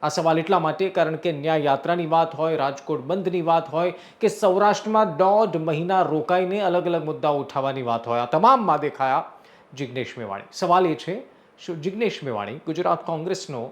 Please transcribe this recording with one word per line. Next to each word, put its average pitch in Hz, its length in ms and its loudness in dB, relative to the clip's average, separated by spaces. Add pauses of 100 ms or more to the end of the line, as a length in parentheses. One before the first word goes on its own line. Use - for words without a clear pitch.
આ 151 60 0
સવાલ 160 300 2
એટલા 175 200 2
માટે 160 300 0
કારણ 160 280 0
કે 160 160 -2
ન્યાય 156 280 0
યાત્રાની 147 460 0
વાત 160 280 2
હોય, 160 220 -2
રાજકોટ 139 440 -4
બંધની 175 420 -4
વાત 165 300 2
હોય 170 200 0 (280)
કે 220 80 4
સૌરાષ્ટ્રમાં 202 880 2
દોઢ 196 400 4
મહિના 165 460 0
રોકાઈને 180 580 0
અલગ 180 260 0
અલગ 170 180 0
મુદ્દાઓ 151 340 0
ઉઠાવવાની 135 440 -4
વાત 117 260 -2
હોય, 117 120 0
આ 120 60 -2
તમામમાં 185 540 4
દેખાયા 139 440 0 (500)
જિગ્નેશ 127 440 -8
મેવાણી. 98 240 -8 (100)
સવાલ 180 340 2
એ 156 80 2
છે, 190 260 -8 (380)
શું 165 240 -10
જિગ્નેશ 196 400 -4
મેવાણી 113 440 -6
ગુજરાત 170 400 -2
કોંગ્રેસનો 156 640 -6